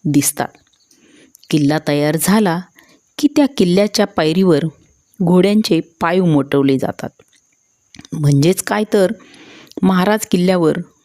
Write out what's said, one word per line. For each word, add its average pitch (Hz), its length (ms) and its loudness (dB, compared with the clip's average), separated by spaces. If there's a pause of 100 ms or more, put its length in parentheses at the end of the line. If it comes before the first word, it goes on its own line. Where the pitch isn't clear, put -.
दिसतात. 143 420 -2 (1000)
किल्ला 151 280 0 (100)
तयार 147 340 -2
झाला 185 380 0 (580)
की 294 180 -2
त्या 294 100 4 (120)
किल्ल्याच्या 202 500 0
पायरीवर 165 520 0 (640)
घोड्यांचे 185 560 2 (220)
पाय 175 180 0
उमटवले 139 580 0
जातात. - 320 -8 (1040)
म्हणजेच 147 500 0
काय 208 200 -4 (100)
तर, 196 180 2 (680)
महाराज 190 460 0
किल्ल्यावर 180 500 0 (280)